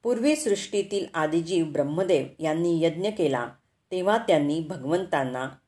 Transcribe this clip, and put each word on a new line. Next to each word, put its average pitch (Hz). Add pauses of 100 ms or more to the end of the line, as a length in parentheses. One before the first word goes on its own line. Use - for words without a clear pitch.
पूर्वी 247
सृष्टीतील 202
आदिजीव 165
ब्रह्मदेव 147
यांनी 165
यज्ञ 170 (100)
केला, 131 (420)
तेव्हा 185
त्यांनी 156
भगवंतांना 139 (200)